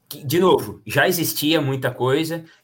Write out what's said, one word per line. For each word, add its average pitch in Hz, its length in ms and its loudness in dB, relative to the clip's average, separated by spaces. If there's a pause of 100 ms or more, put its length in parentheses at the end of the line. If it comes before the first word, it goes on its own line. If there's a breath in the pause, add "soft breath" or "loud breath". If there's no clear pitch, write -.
que, - 180 -16
de 147 140 2
novo, 160 440 2
já 139 220 0
existia 160 540 0
muita 131 320 -2
coisa, 156 520 -2 (200 loud breath)